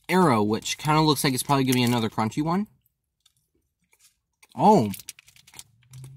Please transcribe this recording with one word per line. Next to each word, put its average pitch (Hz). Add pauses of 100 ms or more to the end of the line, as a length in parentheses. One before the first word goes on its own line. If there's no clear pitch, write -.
Aero, 160
which 107
kinda 156
looks 151
like 139
it's 127
probably 139
gonna 127
be 127
another 120
crunchy 113
one. 180 (1900)
Oh. 139 (1300)